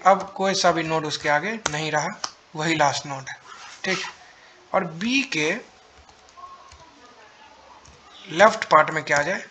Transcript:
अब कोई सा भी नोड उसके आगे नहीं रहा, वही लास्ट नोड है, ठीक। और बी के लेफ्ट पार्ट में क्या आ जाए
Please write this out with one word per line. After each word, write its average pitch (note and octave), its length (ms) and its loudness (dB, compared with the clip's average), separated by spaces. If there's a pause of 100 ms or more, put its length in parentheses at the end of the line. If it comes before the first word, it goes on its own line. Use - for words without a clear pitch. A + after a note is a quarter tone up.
अब F#3+ 300 4
कोई F#3+ 180 0
सा F#3 180 4
भी E3 100 0
नोड D#3+ 240 -2
उसके D3+ 220 -4
आगे D3+ 240 2 (180)
नहीं D3+ 220 -4
रहा, D3+ 160 -2 (480)
वही D#3+ 200 0
लास्ट C#3+ 300 2
नोड C3+ 220 -10
है, - 80 -12 (480)
ठीक। F#3 200 -4 (680)
और F#3 120 0
बी G#3+ 380 -2 (100)
के D#3 180 -2 (2750)
लेफ्ट G3 380 4
पार्ट D#3 240 6
में D#3+ 140 -4
क्या D3 140 2
आ D3 40 2
जाए F#3 280 -4